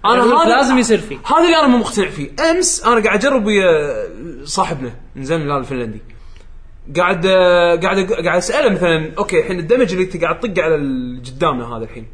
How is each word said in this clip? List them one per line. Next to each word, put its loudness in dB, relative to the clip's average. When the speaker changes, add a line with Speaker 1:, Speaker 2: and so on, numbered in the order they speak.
Speaker 1:
أنا 4
Speaker 2:
لازم، 4
Speaker 1:
هذا، 4
Speaker 2:
لازم 4
يصير 4
في. -8
Speaker 1:
هذا 2
اللي 4
أنا 4
مو 4
مقتنع -2
فيه. -8
أمس 0
أنا 4
قاعد 0
أجرب 2
ويا 2
صاحبنا، -4
إنزين، -4
لا، -2
الفنلندي. -8
قاعد، 0
آه، 4
قاعد، 0
قاعد 0
أسأله 0
مثلًا: 0
"أوكي، 0
الحين -2
الدمج 0
اللي 0
أنت -8
قاعد -2
تطق -2
على 2
ال-، -4
قدامنا -4
هذا -8
الحين -14